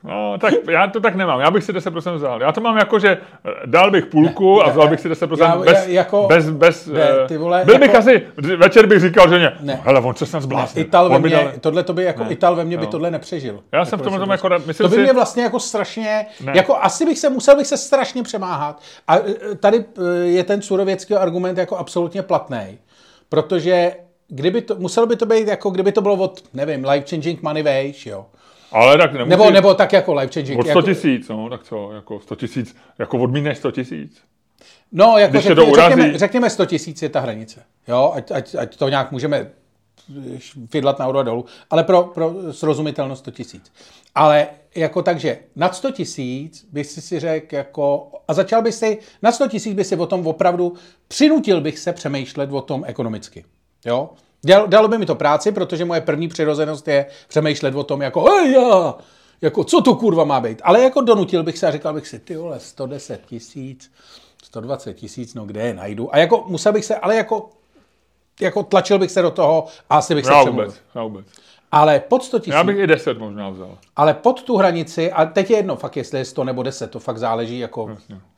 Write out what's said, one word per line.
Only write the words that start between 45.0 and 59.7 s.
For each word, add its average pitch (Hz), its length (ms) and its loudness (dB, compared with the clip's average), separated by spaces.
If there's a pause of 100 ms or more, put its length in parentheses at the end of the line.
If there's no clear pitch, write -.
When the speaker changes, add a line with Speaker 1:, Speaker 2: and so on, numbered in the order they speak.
Speaker 2:
takže 156 360 -4 (180)
nad 175 180 -2
sto - 160 -6
tisíc 139 840 -12
by 147 120 -8
si 147 160 -18
si 160 200 -8
řekl 156 340 -8
jako, 143 540 -4 (200)
a 160 60 -2
začal 190 280 0
by 220 100 -2
si, 220 260 -4 (240)
nad 226 100 2
sto 254 160 -2
tisíc 214 260 -8
by 190 100 -4
si 185 120 -4
o 170 100 -4
tom 180 200 -6
opravdu, 175 480 -2 (340)
přinutil 247 520 0
bych 147 180 -8
se - 140 -8
přemýšlet 139 600 -8
o 139 80 -6
tom 135 260 -8
ekonomicky, 113 580 -10 (400)
jo. 127 260 -4 (360)
Děl-, 196 220 4
dalo 214 200 4
by 220 100 -2
mi 196 80 -4
to 156 80 -2
práci, 147 380 -2
protože 175 320 -6
moje 170 160 -4
první 160 280 -6
přirozenost 151 600 -6
je 139 180 0 (220)
přemýšlet 151 460 -2
o 143 100 -6
tom 143 180 -6
jako, 139 220 -2
„Hej, 339 280 4
já, 214 420 2 (480)
jako, 165 220 -2
co 330 180 2